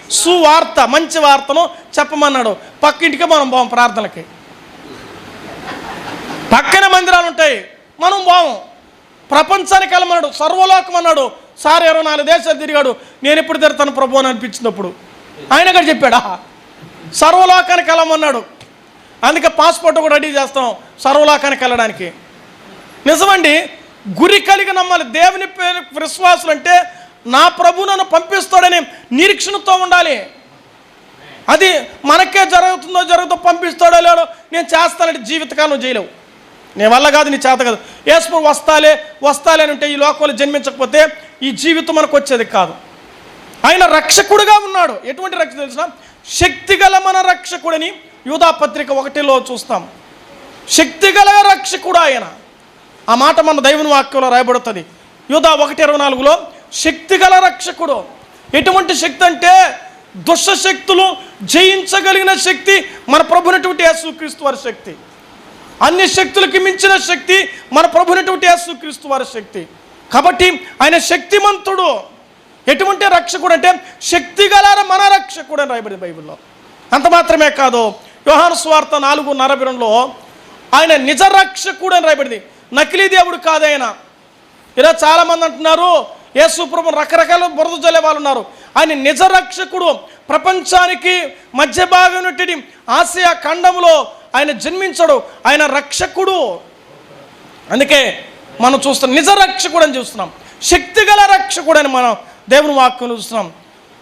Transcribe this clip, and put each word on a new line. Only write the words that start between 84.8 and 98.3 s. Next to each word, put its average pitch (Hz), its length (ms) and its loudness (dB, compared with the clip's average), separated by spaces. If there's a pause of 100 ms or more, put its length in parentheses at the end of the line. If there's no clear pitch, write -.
చాలామంది 330 420 2
అంటున్నారు, 320 600 0 (300)
యేసు 320 280 2
ప్రభువుని 320 360 -4
రకరకాల 339 460 0
బురద 320 380 -4
జల్లే 330 160 2
వాళ్ళు 311 180 0
ఉన్నారు. 277 280 -4 (320)
ఆయన 311 160 0
నిజ 277 280 -2
రక్షకుడు. 370 720 0 (360)
ప్రపంచానికి 359 1000 0 (280)
మధ్య 302 300 0
భాగం 359 380 2
నుండి 349 400 -6 (260)
ఆసియా 339 440 0
ఖండంలో 339 800 0 (240)
ఆయన 294 160 -2
జన్మించడు, 320 720 -2 (240)
ఆయన 302 180 2
రక్షకుడు. 285 920 -4 (1120)
అందుకే 269 540 -2 (360)